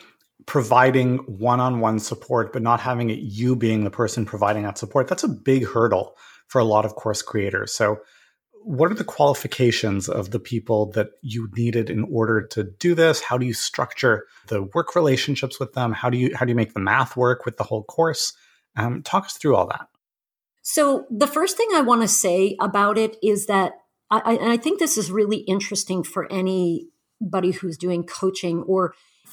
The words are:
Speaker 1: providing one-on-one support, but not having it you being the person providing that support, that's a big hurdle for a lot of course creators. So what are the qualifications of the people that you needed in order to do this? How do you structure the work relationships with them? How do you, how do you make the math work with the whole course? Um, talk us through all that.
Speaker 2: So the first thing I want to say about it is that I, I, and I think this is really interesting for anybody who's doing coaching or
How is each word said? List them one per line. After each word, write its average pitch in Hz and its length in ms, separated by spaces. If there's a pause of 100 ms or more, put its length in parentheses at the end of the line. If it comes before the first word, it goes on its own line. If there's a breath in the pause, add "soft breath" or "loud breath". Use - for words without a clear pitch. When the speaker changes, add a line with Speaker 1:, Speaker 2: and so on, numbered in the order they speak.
(460 soft breath)
Speaker 1:
providing 127 720
one-on-one 117 800
support, 113 520
but 123 100
not 117 180
having 120 300
it 107 100
you 113 360
being 110 300
the 95 60
person 113 340
providing 104 380
that 101 140
support, 123 300
that's - 160
a 277 60
big 131 360
hurdle 110 520 (300 soft breath)
for - 120
a 113 60
lot 107 200
of 107 100
course - 260
creators. 101 520
So 104 260 (680 soft breath)
what 156 220
are 214 60
the 220 80
qualifications 120 1080
of 98 220
the 110 80
people 110 540
that 104 160 (120)
you 113 340
needed 117 320
in 110 240
order 113 360
to 107 160
do 165 320
this? 160 260
How - 160
do 127 80
you 117 80
structure - 720 (220 soft breath)
the 101 160 (100)
work 165 220
relationships 143 640
with 131 140
them? 120 180
How 123 180
do 123 80
you, 123 180
how 127 100
do 123 40
you 120 60
make 113 180
the 104 60
math 110 360
work 123 300
with 120 120
the 107 60
whole 110 200
course? - 500 (420 soft breath)
Um, 117 280
talk 196 220
us - 80
through 139 220
all 92 120
that. - 200 (760)
Speaker 2:
So 285 480
the 233 160
first 320 300
thing 453 180
I 311 60
want 233 200
to 220 60
say 190 520
about 202 380
it 220 240
is 208 240
that 190 280 (360)
I, 220 160
I, 226 80
and 226 180
I 233 60
think 320 220
this 320 180
is 180 140
really 208 300
interesting 190 600
for - 300
anybody 185 1200
who's 180 260
doing 175 260
coaching 180 600
or 185 320 (380 soft breath)